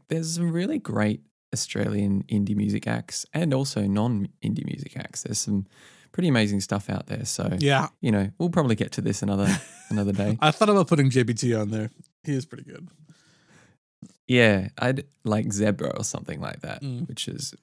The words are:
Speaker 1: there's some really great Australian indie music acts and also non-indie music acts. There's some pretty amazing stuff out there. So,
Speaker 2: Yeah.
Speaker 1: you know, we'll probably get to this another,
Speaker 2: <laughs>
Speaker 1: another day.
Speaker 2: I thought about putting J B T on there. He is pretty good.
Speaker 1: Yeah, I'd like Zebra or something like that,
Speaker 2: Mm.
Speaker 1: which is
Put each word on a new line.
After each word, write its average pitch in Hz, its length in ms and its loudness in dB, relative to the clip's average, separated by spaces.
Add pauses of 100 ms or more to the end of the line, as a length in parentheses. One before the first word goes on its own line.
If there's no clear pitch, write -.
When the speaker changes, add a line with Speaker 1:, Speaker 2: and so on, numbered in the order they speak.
Speaker 1:
there's 160 260 -2
some 170 160 -2
really 202 280 -2
great 107 420 0 (320)
Australian 101 720 0
indie 104 320 0
music 104 320 0
acts - 460 -6
and 156 200 2
also 135 340 0
non-indie 104 800 -2
music - 300 -8
acts. - 280 -10
There's 113 160 -4
some 98 260 -2 (460)
pretty 180 180 0
amazing 104 320 4
stuff - 280 -4
out 98 180 -6
there. 98 180 -6
So, - 340 -2
Speaker 2:
Yeah. 139 280 4 (140)
Speaker 1:
you 120 100 2
know, 98 260 2
we'll 170 120 0
probably 143 260 2
get - 180 -2
to 104 80 -4
this 104 220 -2
another, 101 240 0 (280)
Speaker 2:
<laughs> - 140 -20
Speaker 1:
another 101 240 0
day. 104 280 0
Speaker 2:
I 156 100 6
thought 208 180 2
about 196 180 4
putting 143 220 4
J 123 140 4
B 113 100 0
T 120 220 0
on 107 160 0
there. 107 180 -2 (340)
He 151 100 -4
is 131 120 -2
pretty 120 200 -16
good. 147 220 -16 (1400)
Speaker 1:
Yeah, 107 500 6
I'd 135 280 0 (200)
like 107 260 0
Zebra 101 460 0
or - 60 -6
something - 360 -8
like - 220 -8
that, - 220 -10
Speaker 2:
Mm. 123 260 -6
Speaker 1:
which - 180 -8
is - 360 -8